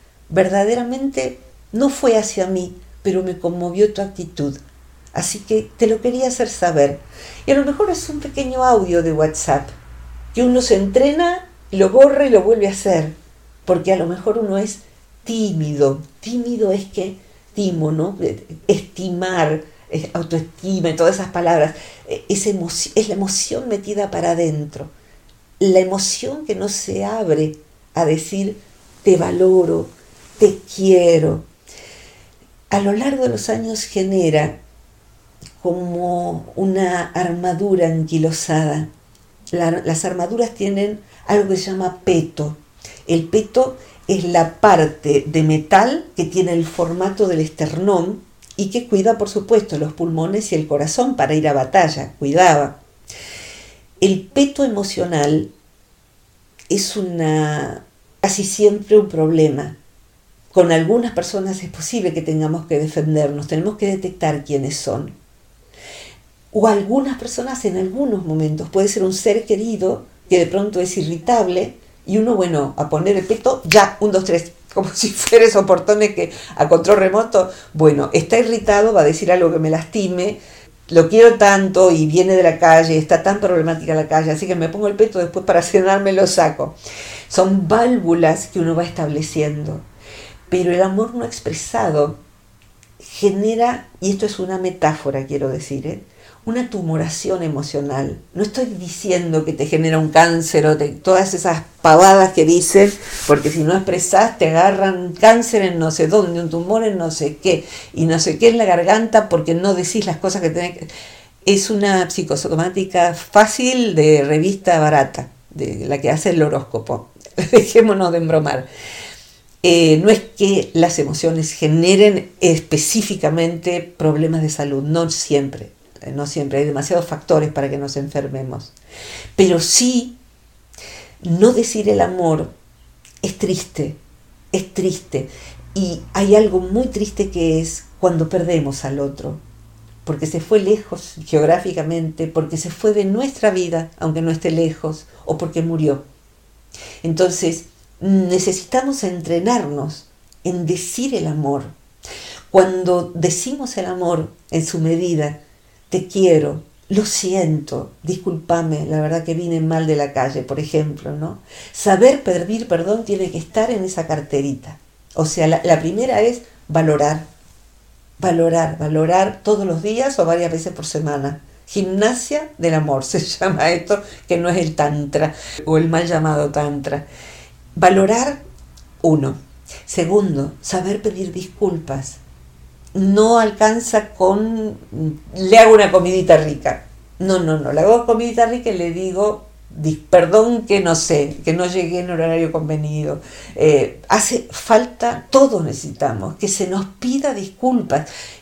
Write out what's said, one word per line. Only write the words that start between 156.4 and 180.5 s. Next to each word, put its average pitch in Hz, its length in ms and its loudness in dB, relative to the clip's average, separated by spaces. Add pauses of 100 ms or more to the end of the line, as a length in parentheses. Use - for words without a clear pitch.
lo 202 160 0
siento, 156 840 -2 (120)
discúlpame, 160 840 -4
la 156 140 -2
verdad 160 240 -2
que 165 100 -4
vine 165 260 -4
mal 160 260 -2
de 156 100 0
la 143 160 -2
calle", 135 300 -4
por 131 180 -8
ejemplo, 151 520 -4
¿no? 156 260 -8 (340)
Saber 240 500 4
pedir 196 460 -4
perdón 185 360 -2
tiene 190 260 -4
que 165 80 -8
estar 220 320 -2
en 202 140 -4
esa 180 220 -2
carterita. 143 720 -4 (360)
O 160 100 0
sea, 156 220 0
la, 160 180 2
la 165 160 4
primera 208 400 -2
es 240 220 0 (260)
valorar, 156 560 0 (920)
valorar, 165 600 0
valorar 160 640 0
todos 202 240 0
los 160 160 -4
días 240 360 -2
o 180 80 2
varias 170 260 0
veces 165 200 -6
por 151 140 -12
semana. 147 540 -6 (260)
Gimnasia 226 920 -2
del 165 160 0
amor, 143 300 0
<laughs> - 80 -10
se 175 80 0
llama 165 500 -2
esto, 175 320 -2 (260)
que 180 80 0
no 175 140 -2
es 175 80 0
el 160 160 -2
tantra, 147 600 -2 (300)
o 160 140 2
el 160 100 0
mal 165 180 -2
llamado 156 440 0
tantra. 143 560 -6 (720)
Valorar, 202 600 2 (640)
uno. 151 340 0 (480)
Segundo, 170 800 -2